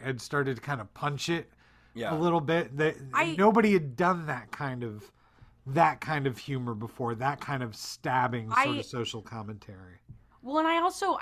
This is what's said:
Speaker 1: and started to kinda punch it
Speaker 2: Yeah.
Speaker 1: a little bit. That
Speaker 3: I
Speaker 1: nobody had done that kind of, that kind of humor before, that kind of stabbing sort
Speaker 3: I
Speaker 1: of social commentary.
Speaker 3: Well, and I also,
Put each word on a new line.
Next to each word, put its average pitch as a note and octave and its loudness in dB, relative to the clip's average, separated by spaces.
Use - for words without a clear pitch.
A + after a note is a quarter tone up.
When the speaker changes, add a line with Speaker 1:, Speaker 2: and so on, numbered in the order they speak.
Speaker 1:
and B2+ -4
started C3+ 0
to A2 -14
kinda C3 -6
punch C#3+ -4
it E3+ -2
Speaker 2:
Yeah. C3+ -2
Speaker 1:
a - 0
little E3+ 4
bit. C#3+ 0
That D3+ 2
Speaker 3:
I D#4 2
Speaker 1:
nobody G#3 8
had D3 2
done F3 2
that B2 -6
kind C3 -6
of, G#2+ -10
that D3+ 4
kind C#3+ -2
of B2 0
humor B2 -6
before, A#2 -4
that C3+ -2
kind C3+ -4
of A2 -6
stabbing B2 -2
sort A3+ 2
Speaker 3:
I D4 -2
Speaker 1:
of - -8
social A2+ -6
commentary. G2+ -14
Speaker 3:
Well, C4+ -2
and D#4+ 2
I E4 2
also, F4+ 2